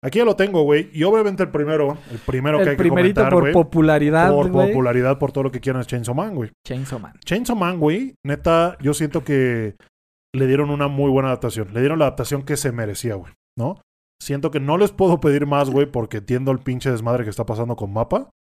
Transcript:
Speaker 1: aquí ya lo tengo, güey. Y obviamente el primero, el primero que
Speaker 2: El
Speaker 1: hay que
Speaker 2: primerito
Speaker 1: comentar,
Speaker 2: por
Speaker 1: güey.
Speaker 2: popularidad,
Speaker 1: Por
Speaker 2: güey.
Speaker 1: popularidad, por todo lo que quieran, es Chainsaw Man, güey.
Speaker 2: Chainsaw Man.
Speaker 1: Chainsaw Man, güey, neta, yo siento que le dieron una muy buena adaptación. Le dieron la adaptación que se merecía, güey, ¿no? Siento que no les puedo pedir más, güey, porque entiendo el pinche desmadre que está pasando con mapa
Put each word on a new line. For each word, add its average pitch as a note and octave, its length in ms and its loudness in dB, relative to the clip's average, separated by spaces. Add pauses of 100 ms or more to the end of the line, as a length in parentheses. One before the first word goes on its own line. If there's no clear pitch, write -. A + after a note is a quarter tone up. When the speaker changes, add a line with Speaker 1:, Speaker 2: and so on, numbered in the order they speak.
Speaker 1:
aquí C3 160 -2
ya A#3+ 60 4
lo G3+ 120 2
tengo, F#3+ 260 2
güey. D3 300 2
Y D3+ 100 -4
obviamente G3+ 400 2
el F3+ 80 -2
primero, D3 480 -2 (140)
el A2+ 60 -10
primero C3 400 0
que - 60 4
Speaker 2:
El E3 60 4
Speaker 1:
hay C#3+ 60 0
que C3 60 0
Speaker 2:
primerito F3 380 4
Speaker 1:
comentar, C3+ 120 4
Speaker 2:
por F3 100 6
Speaker 1:
güey. C#3+ 100 2
Speaker 2:
popularidad, D#3 800 4
Speaker 1:
Por C#3+ 180 4
Speaker 2:
güey. C#3 180 4
Speaker 1:
popularidad, B2+ 500 2
por C3+ 140 -2
todo C3+ 120 -2
lo C3+ 60 -2
que B2+ 100 -8
quieran, C3 200 -4
es A#2 80 -8
Chainsaw A#2+ 260 -4
Man, F#3+ 220 -4
güey. A2+ 140 -6 (160)
Speaker 2:
Chainsaw C3 340 -8
Man. - 140 -18 (100)
Speaker 1:
Chainsaw A#3 320 -2
Man, F3+ 240 -2
güey, F#3+ 340 0 (100)
neta, E3 560 0
yo C#3 140 0
siento D3+ 300 -4
que A#2+ 500 0 (600)
le C3 120 0
dieron C#3+ 240 2
una C#3+ 180 -2
muy C#3+ 220 0
buena C3+ 180 2
adaptación. A2 460 -6
Le A#2 60 -2
dieron D3 180 0
la D#3 80 4
adaptación C#3 380 -4
que D3 120 -4
se C3+ 140 -4
merecía, A2+ 460 -6
güey, F2 160 -16 (260)
¿no? C3+ 220 -6 (420)
Siento C#3+ 280 -4
que D3+ 100 -4
no D3 180 -2
les G3+ 140 2
puedo F3 280 2
pedir C#3+ 260 2
más, C#3+ 240 0
güey, C#3 200 2
porque A2+ 280 -4
entiendo B2 340 -2
el C3 80 0
pinche C3 300 -4
desmadre A#2 340 -2
que G#2+ 60 -6
está G#2+ 160 -6
pasando A#2 300 -4
con G2 160 -8
mapa A#2+ 380 -2 (100)